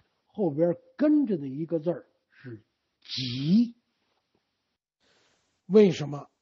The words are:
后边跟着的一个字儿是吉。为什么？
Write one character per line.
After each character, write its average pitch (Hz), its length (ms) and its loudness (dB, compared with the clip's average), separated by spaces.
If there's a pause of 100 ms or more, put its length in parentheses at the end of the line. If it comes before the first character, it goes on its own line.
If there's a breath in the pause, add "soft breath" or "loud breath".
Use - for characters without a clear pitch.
(260)
后 196 240 -6
边 165 260 0 (200)
跟 302 300 2
着 208 120 -2
的 139 100 -10
一 139 180 -8
个 165 140 -4
字 160 120 -4
儿 165 160 -10 (240)
是 113 320 -20 (380)
吉。 143 760 -2 (1900)
为 196 240 6
什 143 180 -6
么？ 143 180 -12 (140)